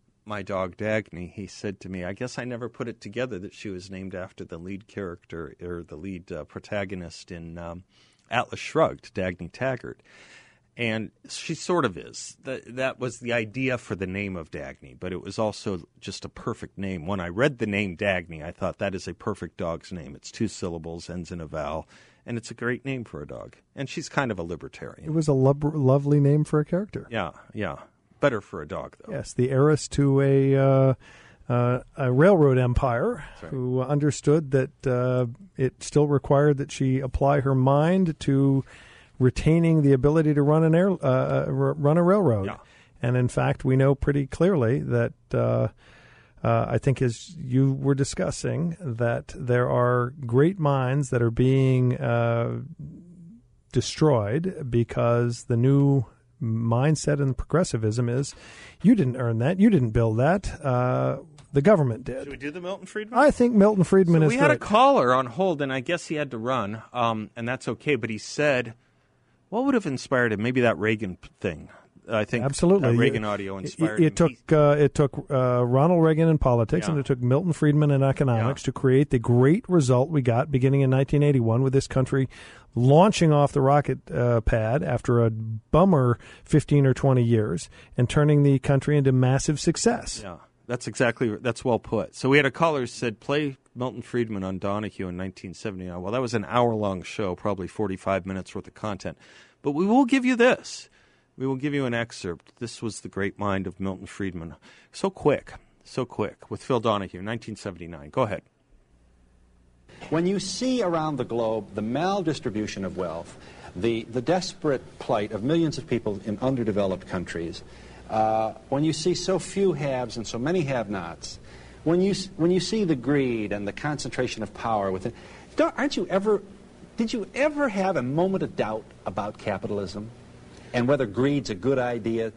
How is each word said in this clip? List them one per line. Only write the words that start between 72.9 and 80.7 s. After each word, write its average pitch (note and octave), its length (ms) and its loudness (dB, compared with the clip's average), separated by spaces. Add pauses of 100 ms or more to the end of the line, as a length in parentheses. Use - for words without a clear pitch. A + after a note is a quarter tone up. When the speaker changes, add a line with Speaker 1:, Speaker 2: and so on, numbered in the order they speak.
Speaker 1:
that A#2+ 40 4
Reagan A#2 280 2
Speaker 2:
It, - 40 -4
Speaker 1:
audio G2 300 -6
Speaker 2:
it, - 40 -10
Speaker 1:
inspired - 380 -2
Speaker 2:
it D#3+ 60 6 (140)
Speaker 1:
him. E3 80 4
Speaker 2:
took, - 240 -2
uh, D3 260 6
it D3 160 4
took, C#3+ 360 0
uh, B2+ 340 2
Ronald D3+ 380 4
Reagan D#3+ 260 4
in D#3+ 100 4
politics, B2 480 2
Speaker 1:
Yeah. E3+ 60 0
Speaker 2:
and D3 80 0
it C3 60 -4
took B2+ 140 0
Milton C#3 320 2
Friedman D3 380 4
in C3+ 120 4
economics C3+ 600 2
Speaker 1:
Yeah. - 40 -4
Speaker 2:
to C3 60 -2
create C3+ 380 4
the C3 80 2
great B2+ 500 4
result C3+ 420 4
we D3 120 0
got B2 280 0
beginning C3+ 320 4